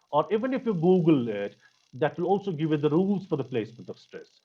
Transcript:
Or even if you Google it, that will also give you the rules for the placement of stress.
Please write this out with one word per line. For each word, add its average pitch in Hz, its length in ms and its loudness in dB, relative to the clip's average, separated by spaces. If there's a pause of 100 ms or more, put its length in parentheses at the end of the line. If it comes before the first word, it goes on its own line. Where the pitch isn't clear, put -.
(120)
Or 151 200 2
even 226 220 -2
if 262 120 -4
you 233 80 -2
Google 165 540 4
it, 101 280 -6 (380)
that 143 240 -2
will 170 100 -4
also 190 240 0
give 156 200 -2
you 156 60 2
the 147 120 0
rules 185 360 2
for - 120 -4
the 131 60 -2
placement 110 460 -6
of 95 80 -12
stress. - 480 -20